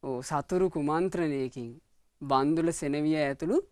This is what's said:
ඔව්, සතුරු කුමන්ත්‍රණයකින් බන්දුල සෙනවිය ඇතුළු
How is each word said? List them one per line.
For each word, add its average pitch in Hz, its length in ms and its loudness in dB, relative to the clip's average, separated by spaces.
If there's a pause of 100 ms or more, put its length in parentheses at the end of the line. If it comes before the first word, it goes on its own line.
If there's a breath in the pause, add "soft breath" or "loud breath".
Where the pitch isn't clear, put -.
ඔව්, 131 200 -6
සතුරු 180 480 0
කුමන්ත්‍රණයකින් 151 960 -2 (540)
බන්දුල 147 500 4
සෙනවිය 151 440 0
ඇතුළු 156 420 0 (140)